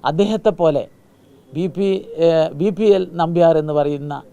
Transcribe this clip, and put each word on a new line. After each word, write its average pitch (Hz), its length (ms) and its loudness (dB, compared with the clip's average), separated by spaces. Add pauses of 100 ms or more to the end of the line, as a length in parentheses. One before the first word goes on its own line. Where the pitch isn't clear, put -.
അദ്ദേഹത്തെ 202 460 0
പോലെ 156 380 0 (640)
ബി 175 120 -4
പി, 190 400 -4 (100)
ഏ, 160 320 2
ബി 165 220 -2
പി 196 120 -6
എൽ 196 300 2
നമ്പ്യാർ 170 460 2
എന്ന് 151 140 -4
പറയുന്ന 143 500 -4 (100)